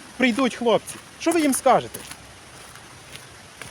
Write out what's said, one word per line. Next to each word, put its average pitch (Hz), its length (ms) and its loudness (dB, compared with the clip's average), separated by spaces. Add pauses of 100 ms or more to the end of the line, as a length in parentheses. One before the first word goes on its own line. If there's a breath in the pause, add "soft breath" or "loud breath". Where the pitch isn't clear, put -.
(180)
прийдуть 247 380 2
хлопці, 220 400 0 (240)
що 330 120 0
ви 330 100 2
їм 285 120 2
скажете? 175 460 2 (1700)